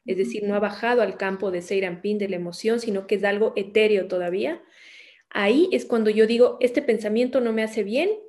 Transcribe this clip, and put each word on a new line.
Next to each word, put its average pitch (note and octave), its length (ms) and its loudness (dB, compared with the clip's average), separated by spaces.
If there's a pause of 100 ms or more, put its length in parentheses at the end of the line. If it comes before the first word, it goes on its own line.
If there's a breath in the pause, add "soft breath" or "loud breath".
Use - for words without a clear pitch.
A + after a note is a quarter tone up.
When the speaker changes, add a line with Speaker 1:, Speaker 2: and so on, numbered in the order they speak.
Speaker 1:
es F#3 100 -4
Speaker 2:
Ujú. F#3 100 0
Speaker 1:
decir, A3+ 180 -6
no G3+ 120 0
ha G#3 40 0
bajado A3+ 420 0
al G3 160 0
campo G3 340 -4
de F3 100 -4
Seiranpin, F#3+ 560 -4
de G3+ 120 -4
la F#3 60 -4
emoción, F3 440 -4
sino G3 280 -4
que - 80 0
es F#3+ 80 -2
algo G#3 320 0
etéreo G#3 520 2
todavía, F#3 540 -4 (680 loud breath)
ahí A#3 420 2
es - 140 0
cuando A3 240 2
yo G#3+ 180 6
digo, A#3 320 4
"Este B3+ 220 2
pensamiento A#3 600 0
no A3+ 120 0
me A3 100 0
hace A3 200 -2
bien", B3+ 260 0 (200)